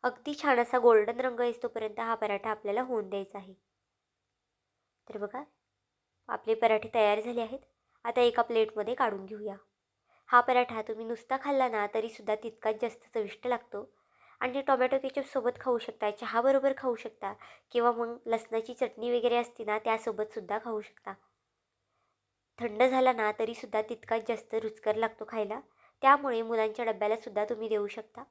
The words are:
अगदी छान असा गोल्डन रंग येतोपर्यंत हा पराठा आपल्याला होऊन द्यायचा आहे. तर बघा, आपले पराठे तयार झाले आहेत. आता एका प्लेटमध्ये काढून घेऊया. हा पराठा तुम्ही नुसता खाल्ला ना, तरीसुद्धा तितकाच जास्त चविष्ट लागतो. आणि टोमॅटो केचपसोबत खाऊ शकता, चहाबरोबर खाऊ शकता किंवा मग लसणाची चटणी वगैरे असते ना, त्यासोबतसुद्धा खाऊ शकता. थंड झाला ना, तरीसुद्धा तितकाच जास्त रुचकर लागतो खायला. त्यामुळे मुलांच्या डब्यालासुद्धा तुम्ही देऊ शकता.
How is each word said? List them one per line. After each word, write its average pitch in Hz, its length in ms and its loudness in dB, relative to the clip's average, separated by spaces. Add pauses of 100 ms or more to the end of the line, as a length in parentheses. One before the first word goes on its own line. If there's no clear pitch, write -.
अगदी 247 300 -4
छान 285 240 2
असा 247 200 0
गोल्डन 233 420 6
रंग 247 200 -2
येतोपर्यंत 226 600 -4
हा 226 140 -2
पराठा 214 360 -4
आपल्याला 214 320 -2
होऊन 226 260 -4
द्यायचा 196 300 -8
आहे. 190 160 -18 (1500)
तर 214 100 -12
बघा, 208 240 -8 (840)
आपले 226 260 2
पराठे 220 400 4
तयार 214 260 4
झाले 233 200 -4
आहेत. 233 180 -6 (460)
आता 233 160 0
एका 240 220 6
प्लेटमध्ये 220 520 0
काढून 202 320 -2
घेऊया. 208 280 -10 (720)
हा 247 140 8
पराठा 247 420 2
तुम्ही 220 220 -8
नुसता 233 380 -4
खाल्ला 269 260 2
ना, 214 260 -2
तरीसुद्धा 220 400 -4
तितकाच 214 480 -4
जास्त - 320 -8
चविष्ट 208 320 -6
लागतो. - 480 -6 (460)
आणि 254 220 -2
टोमॅटो 262 360 2
केचपसोबत 262 520 -2 (100)
खाऊ 240 180 0
शकता, 220 320 -4
चहाबरोबर 254 680 2
खाऊ 247 200 -2
शकता 208 380 -10 (360)
किंवा 240 220 4
मग 233 240 -4 (100)
लसणाची 226 480 -2
चटणी 240 440 -2
वगैरे 240 180 2
असते 233 280 -4
ना, 214 140 0
त्यासोबतसुद्धा 214 840 -4
खाऊ 220 160 -6
शकता. - 340 -16 (1400)
थंड 220 240 -2
झाला 254 300 4
ना, 214 200 0
तरीसुद्धा 220 500 -4
तितकाच 220 460 -4
जास्त 226 260 -6
रुचकर 214 400 -2
लागतो 220 340 -2
खायला. 220 320 -6 (400)
त्यामुळे 269 420 4
मुलांच्या 226 420 -2
डब्यालासुद्धा 214 600 -2
तुम्ही 214 240 -4
देऊ 208 180 0
शकता. 220 440 -14